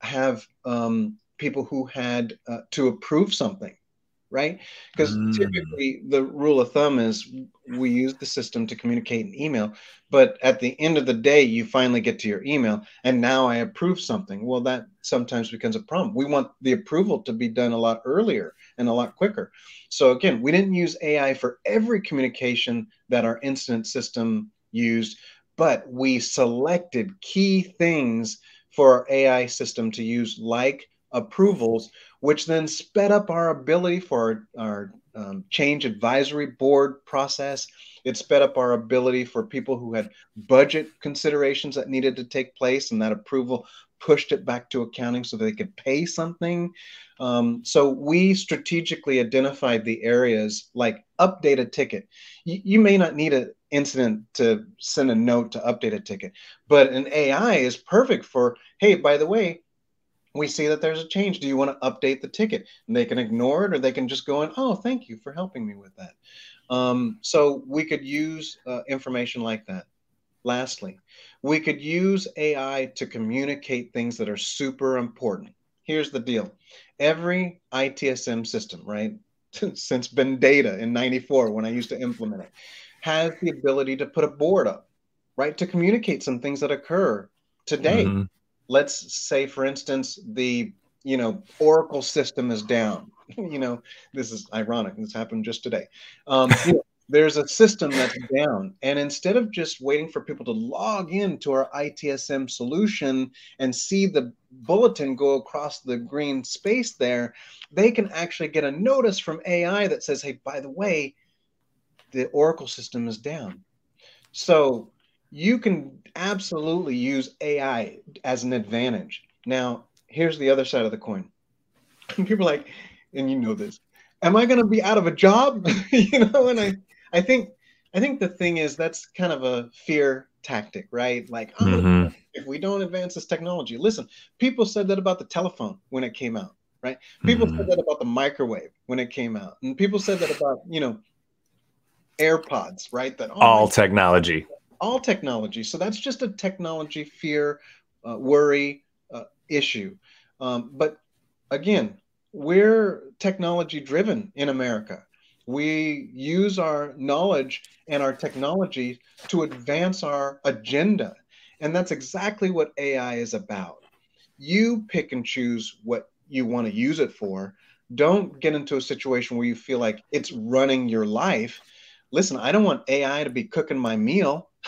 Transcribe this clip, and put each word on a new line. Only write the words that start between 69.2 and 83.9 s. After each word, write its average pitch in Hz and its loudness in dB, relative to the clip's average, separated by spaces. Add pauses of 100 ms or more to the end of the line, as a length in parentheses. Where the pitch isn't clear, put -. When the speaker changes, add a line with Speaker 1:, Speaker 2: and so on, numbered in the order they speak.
Speaker 1:
like 113 -6
that. 92 -12 (560)
Lastly, 123 -6 (440)
we 156 0
could 147 -4
use 185 0 (100)
A 151 0
I 135 -4
to 123 -8
communicate 123 -6
things 117 -6
that 107 -4
are 104 -6
super 131 -4
important. 113 -6 (300)
Here's 156 -2
the 131 -6
deal. 117 -4 (460)
Every 175 0 (120)
I 135 0
T 139 -4
S 127 -4
M 113 -4
system, 104 -10
right, 107 -6 (380)
<laughs> - - (220)
since - -4
Bendata 131 4
in 113 -4
ninety-four, 127 0
when 110 -2
I 113 -4
used 120 -6
to 110 -8
implement 110 -8
it, - -20 (520)
has 160 0
the 170 -2
ability 135 0